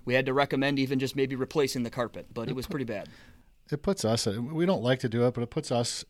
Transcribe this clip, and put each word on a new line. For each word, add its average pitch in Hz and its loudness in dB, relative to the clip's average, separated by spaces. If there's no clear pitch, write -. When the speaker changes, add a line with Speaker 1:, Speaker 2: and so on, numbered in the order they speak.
Speaker 1:
we 120 0
had 131 4
to 131 0
recommend 139 4
even 135 2
just 135 -2
maybe 135 0
replacing 131 0
the 113 -4
carpet, 110 -6
but 117 -4
it - -2
Speaker 2:
It 127 -4
Speaker 1:
was 127 -4
Speaker 2:
pu- - -8
Speaker 1:
pretty 139 -4
bad. 107 -6
Speaker 2:
It 147 -2
puts 196 0
us, 113 2
we 127 -2
don't 180 2
like 127 2
to 127 -2
do 117 2
it, 123 2
but 120 -4
it 117 -4
puts - -6
us 120 0